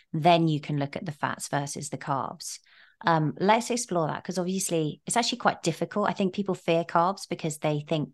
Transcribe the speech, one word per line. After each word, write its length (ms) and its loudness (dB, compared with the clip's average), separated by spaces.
then 380 6
you 100 2
can 180 -4
look 200 -4
at 80 -8
the 80 -8
fats 340 -6
versus 420 -4
the 80 -10
carbs. 640 -6
Um, 340 4
let's 300 4
explore 380 0
that, 160 -4
'cause 160 -6
obviously 640 -2
it's 100 -2
actually 220 0
quite 240 0
difficult. 480 0
I 40 0
think 200 0
people 220 -2
fear 280 2
carbs 460 2
because 300 -4
they 280 0
think, 260 -2